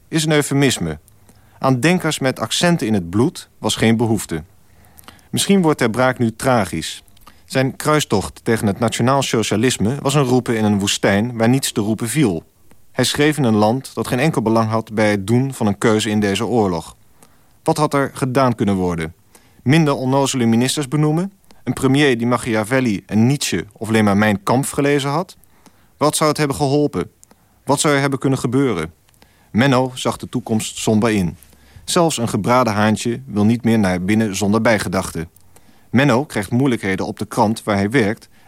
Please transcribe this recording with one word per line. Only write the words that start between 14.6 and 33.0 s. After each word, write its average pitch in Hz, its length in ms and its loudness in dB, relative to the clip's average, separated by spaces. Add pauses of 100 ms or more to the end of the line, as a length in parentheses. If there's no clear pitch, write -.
had 110 240 -4
bij 107 160 2
het 98 160 -2
doen 131 280 0
van 113 120 -2
een 98 120 0
keuze 110 320 2
in 107 100 0
deze 101 260 0
oorlog. 95 500 -2 (640)
Wat 160 140 0
had 151 180 -2
er 139 200 0
gedaan 131 400 0
kunnen 101 200 0
worden? 85 400 -4 (480)
Minder 147 320 2
onnozele 131 520 0
ministers 123 420 0
benoemen? 151 440 0 (320)
Een 127 80 -4
premier 131 460 2
die 117 80 -2
Machiavelli 113 800 -2
en 110 200 2
Nietzsche 135 460 -2
of 104 160 -12
alleen 110 160 2
maar 101 120 2
Mein 104 260 2
Kampf 135 280 0
gelezen 143 400 0
had? 165 260 -4 (600)
Wat 147 200 0
zou 156 120 2
het 143 100 0
hebben 143 180 0
geholpen? 143 540 0 (540)
Wat 139 160 0
zou 147 140 2
er 139 60 2
hebben 139 180 -2
kunnen 135 200 0
gebeuren? 117 540 -2 (580)
Menno 127 440 2
zag 120 220 -4
de - 120 -12
toekomst 113 480 -4
somber 110 340 2
in. 95 260 0 (480)
Zelfs 165 320 0
een 117 120 -4
gebraden 117 440 2
haantje 107 540 0